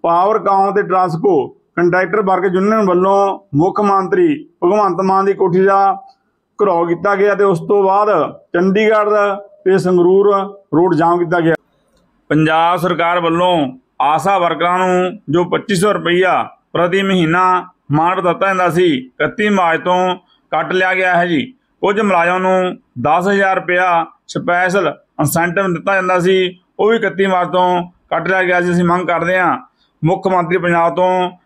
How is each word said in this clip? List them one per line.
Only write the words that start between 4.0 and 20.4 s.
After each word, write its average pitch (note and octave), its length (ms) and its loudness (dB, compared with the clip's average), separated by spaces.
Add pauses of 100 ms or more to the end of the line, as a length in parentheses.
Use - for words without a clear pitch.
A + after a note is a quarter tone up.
ਭਗਵੰਤ F#3+ 360 0
ਮਾਨ F#3+ 240 0
ਦੀ G3 80 0
ਕੋਠੀ F#3 320 0
ਦਾ G3 320 2 (640)
ਘਿਰਾਓ F3 280 0
ਕੀਤਾ F3 300 -2
ਗਿਆ G3+ 180 2
ਤੇ F#3+ 100 0
ਉਸ F#3 240 0
ਤੋਂ G3+ 160 2
ਬਾਅਦ G3 240 2 (460)
ਚੰਡੀਗੜ੍ਹ G#3 600 2 (500)
ਤੇ F#3+ 140 2
ਸੰਗਰੂਰ F3+ 540 2 (420)
ਰੋਡ F3 200 2
ਜਾਮ F3 240 2
ਕੀਤਾ F3 220 -2
ਗਿਆ। E3 140 2 (760)
ਪੰਜਾਬ D#3 480 2
ਸਰਕਾਰ E3+ 420 -2
ਵੱਲੋਂ E3+ 340 0 (480)
ਆਸਾ D#3 360 0
ਵਰਕਰਾਂ E3+ 400 0
ਨੂੰ F#3 400 -2 (120)
ਜੋ F3 140 2
ਪੱਚੀ F3 300 -4
ਸੌ G3 180 2
ਰੁਪਈਆ F3 500 0 (300)
ਪ੍ਰਤੀ F3 300 0
ਮਹੀਨਾ F3+ 640 0 (280)
ਮਾਣ F3 300 0
ਦਿੱਤਾ F3 240 0
ਜਾਂਦਾ F#3 240 0
ਸੀ, F3 160 2
ਇਕੱਤੀ D3 640 -4
ਮਾਰਚ E3+ 360 0
ਤੋਂ F3+ 320 0 (360)